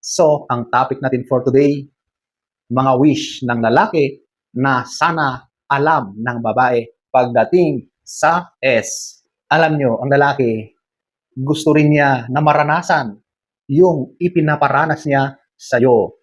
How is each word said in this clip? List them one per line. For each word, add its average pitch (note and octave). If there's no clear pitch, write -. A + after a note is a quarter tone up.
So, D3+
ang A#2+
topic C3
natin B2+
for B2+
today, C#3
mga C3
wish -
ng A#2+
lalaki C#3
na B2+
sana D3+
alam C#3
ng A#2+
babae A#2
pagdating C3
sa -
S. -
Alam D#3
nyo, B2+
ang B2+
lalaki, C3+
gusto D3+
rin D3+
niya C#3
na C#3+
maranasan D3+
yung D#3+
ipinaparanas D3+
niya C#3
sa'yo. A#2